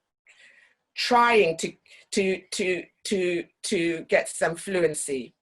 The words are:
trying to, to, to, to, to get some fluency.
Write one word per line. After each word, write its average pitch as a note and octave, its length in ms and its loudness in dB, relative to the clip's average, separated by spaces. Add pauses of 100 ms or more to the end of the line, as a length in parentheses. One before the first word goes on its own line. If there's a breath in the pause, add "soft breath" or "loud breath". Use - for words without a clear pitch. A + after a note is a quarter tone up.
(960 soft breath)
trying A#3 640 4
to, E3+ 140 -6 (400 soft breath)
to, F#3+ 280 0 (120)
to, F3+ 320 -2 (200)
to, F3+ 400 -2 (200)
to E3+ 440 -2
get - 200 2
some E3 280 -2
fluency. D3+ 840 -4